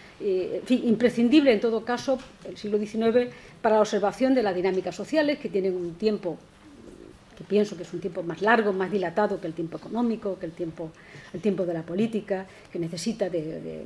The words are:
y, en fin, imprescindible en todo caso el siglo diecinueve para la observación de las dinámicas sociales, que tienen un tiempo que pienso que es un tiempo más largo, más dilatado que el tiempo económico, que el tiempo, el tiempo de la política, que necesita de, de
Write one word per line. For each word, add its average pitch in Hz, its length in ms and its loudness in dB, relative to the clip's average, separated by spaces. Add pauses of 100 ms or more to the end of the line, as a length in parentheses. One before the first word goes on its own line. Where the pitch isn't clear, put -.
(180)
y, 185 360 -2
en - 100 -6
fin, 247 200 2
imprescindible 240 680 4
en 202 80 4
todo 226 240 0
caso 262 340 -2 (300)
el - 80 -12
siglo 208 220 -2
diecinueve 226 520 2 (300)
para 220 160 4
la 214 60 6
observación 208 520 2
de 247 80 4
las 196 120 0
dinámicas 180 420 0
sociales, 294 420 0
que 208 100 -8
tienen 190 280 0
un 175 180 -6
tiempo 196 440 -2 (1000)
que 160 80 -16
pienso 202 320 2
que 175 60 -10
es 165 100 -10
un 170 80 -6
tiempo 185 220 -6
más 165 180 -8
largo, 214 320 4
más 185 180 -2
dilatado 196 500 0
que 180 60 -6
el 160 60 -4
tiempo 165 240 -6
económico, 220 640 -4
que 180 80 -8
el 165 60 -10
tiempo, 165 380 -8 (440)
el 156 60 -8
tiempo 185 260 0
de 175 80 -2
la 160 80 -4
política, 190 640 -2 (260)
que 180 60 -6
necesita 180 500 -4
de, 160 320 -4
de 160 240 -10